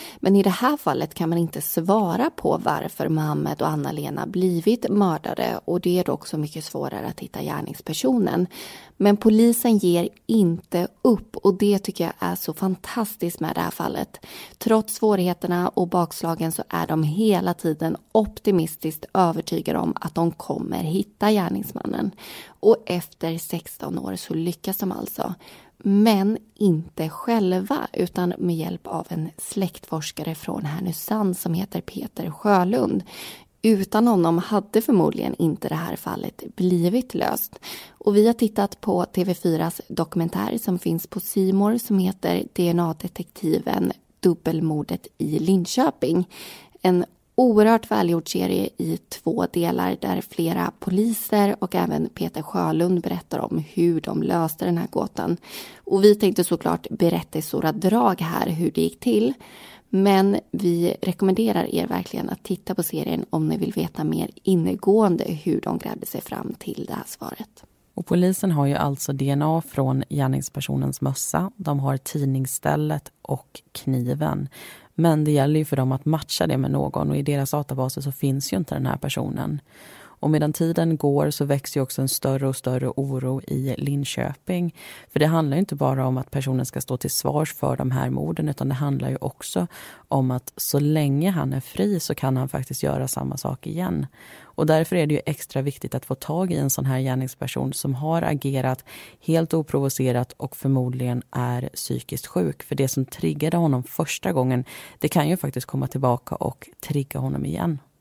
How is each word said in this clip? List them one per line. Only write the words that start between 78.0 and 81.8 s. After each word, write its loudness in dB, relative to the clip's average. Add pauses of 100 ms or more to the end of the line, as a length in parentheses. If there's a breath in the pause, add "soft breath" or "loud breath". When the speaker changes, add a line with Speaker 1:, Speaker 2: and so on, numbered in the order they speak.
Speaker 2:
så -4
finns -2
ju 0
inte -4
den -2
här 0
personen. -4 (580 loud breath)
Och 0
medan 2
tiden 2
går 2
så -2
växer -2
ju 2